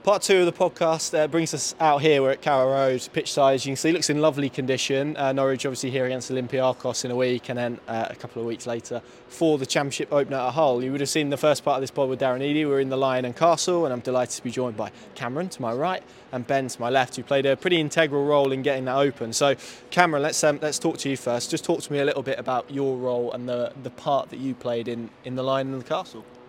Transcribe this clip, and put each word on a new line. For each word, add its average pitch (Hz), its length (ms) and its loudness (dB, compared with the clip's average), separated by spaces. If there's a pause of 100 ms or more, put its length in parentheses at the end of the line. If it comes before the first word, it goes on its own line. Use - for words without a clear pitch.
Part 196 220 2
two 190 160 6
of 175 80 6
the 165 60 0
podcast, 165 600 0
uh, 151 120 4
brings 160 260 0
us - 260 -6
out 151 220 4
here. 147 220 4
We're 131 80 4
at - 100 -2
Carrow 135 300 2
Road, 135 420 0
pitch - 180 -4
side, 139 240 4
as 123 100 -2
you 135 60 -2
can 135 40 -2
see. 156 160 2
Looks 165 180 0
in 147 120 2
lovely 143 280 2
condition. 135 680 -2
Uh, 135 180 0
Norwich 135 340 0
obviously 131 240 -4
here 131 140 0
against 127 260 -6
Olympiacos 127 760 -2
in 123 60 -4
a 123 40 -2
week, 127 340 0
and 123 100 -4
then, 120 280 -4
uh, 113 220 -4
a 113 60 -10
couple 117 260 -12
of 117 60 -6
weeks 117 180 -8
later 120 380 -8 (240)
for 156 320 2
the 131 80 -4
Championship 143 440 -2
opener 139 260 0
at 123 160 -2
Hull. 131 300 2
You 131 100 -4
would 143 80 -4
have 139 80 -2
seen 151 200 0
the 139 80 -2
first 147 260 2
part 143 120 2
of 131 60 -2
this 131 100 -6
pod 139 180 0
with 131 120 -4
Darren 131 200 0
Eadie. 147 240 0
We're 139 140 2
in 135 100 0
the 131 80 -2
Lion 131 260 2
and 123 120 -6
Castle, 170 500 2
and 131 80 -2
I'm 120 60 -4
delighted 127 380 -2
to - 60 -14
be 123 60 -4
joined 120 280 -4
by 107 140 -6 (220)
Cameron 139 360 -6
to - 120 -12
my 117 120 -2
right 170 280 -2 (300)
and 123 160 -6
Ben 135 220 0
to - 120 -10
my 117 80 -2
left, 127 280 2
who 131 40 -8
played 139 240 2
a 135 100 4
pretty 175 240 2
integral 143 460 2
role 143 260 4
in 135 120 -4
getting 131 220 0
that 127 120 0
open. 131 340 0
So, 139 260 2 (340)
Cameron, 160 320 4
let's, - 200 0
um, 147 160 4
let's 151 200 -4
talk 160 200 0
to 143 100 -4
you 135 80 -2
first. 120 340 -4
Just 156 140 -4
talk 170 160 0
to - 120 -8
me 139 60 0
a 139 60 2
little 143 180 0
bit 120 160 -4
about 123 320 -2
your 139 260 -2
role 123 360 -2
and 123 140 -8
the, 120 260 -4 (100)
the 127 80 -8
part - 380 -2
that 127 100 -12
you 131 160 -4
played 120 320 -4
in, 117 240 -6 (120)
in 127 120 -8
the 131 80 -4
Lion 135 280 -2
and 131 100 -8
the 117 60 -16
Castle. 156 380 -8 (240)